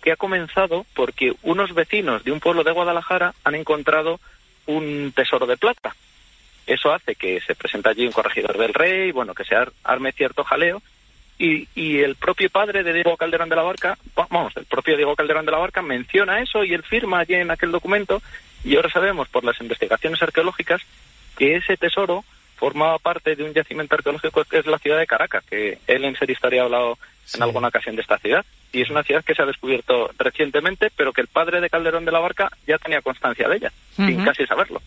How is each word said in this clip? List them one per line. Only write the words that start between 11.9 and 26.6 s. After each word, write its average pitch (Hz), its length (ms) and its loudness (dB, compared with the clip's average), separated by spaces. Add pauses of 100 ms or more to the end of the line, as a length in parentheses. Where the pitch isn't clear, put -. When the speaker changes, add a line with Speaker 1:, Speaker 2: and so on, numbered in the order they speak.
Speaker 1:
el 139 160 2
propio - 340 0
padre 196 340 0
de 170 100 0
Diego 170 240 2
Calderón 165 320 -2
de 170 60 0
la 165 80 -2
Barca, 180 340 -2 (200)
va-, - 120 2
vamos, 165 260 -2
el - 100 -12
propio 151 300 2
Diego 147 200 2
Calderón 156 300 -2
de 156 60 0
la 156 60 2
Barca 180 240 -2
menciona 180 600 0
eso 226 220 0
y 180 100 0
él 165 100 -4
firma 214 360 0
allí 170 140 0
en 180 160 0
aquel 165 220 -2
documento, 190 500 0 (420)
y 135 120 2
ahora 165 160 4
sabemos 180 380 0
por 123 140 0
las 120 160 0
investigaciones 117 600 -2
arqueológicas 170 600 0 (560)
que 143 180 4
ese 180 200 0
tesoro 180 480 0 (340)
formaba 151 420 0
parte 170 360 -2
de 143 100 -6
un 151 80 -8
yacimiento 151 420 -2
arqueológico 151 480 0
que 165 160 0
es 151 80 -4
la 156 100 2
ciudad 147 220 0
de 165 80 0
Caracas, 113 380 0
que 104 420 -4
él 131 180 2
en 135 120 -2
Ser 135 120 -2
Historia 127 320 2